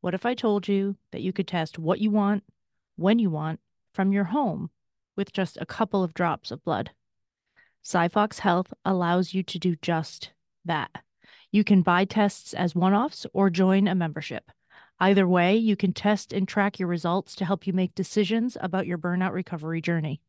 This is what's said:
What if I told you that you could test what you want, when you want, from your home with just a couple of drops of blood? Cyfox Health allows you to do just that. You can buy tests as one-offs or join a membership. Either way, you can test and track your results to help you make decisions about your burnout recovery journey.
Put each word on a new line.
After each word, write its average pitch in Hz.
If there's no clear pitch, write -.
What 175
if 185
I 247
told 208
you 196
that -
you 185
could 185
test 165
what 165
you 214
want, 202
when 196
you 214
want, 156
from 196
your 202
home 190
with 196
just -
a 175
couple 202
of 165
drops -
of 135
blood? 120
Cyfox 185
Health 180
allows 180
you 190
to -
do 170
just -
that. 160
You 208
can 190
buy 175
tests 202
as 175
one-offs 196
or 196
join 190
a 175
membership. 160
Either 190
way, 180
you 220
can 185
test -
and 190
track 202
your 180
results 175
to 190
help 185
you 196
make 185
decisions 214
about 185
your 175
burnout 180
recovery 165
journey. 160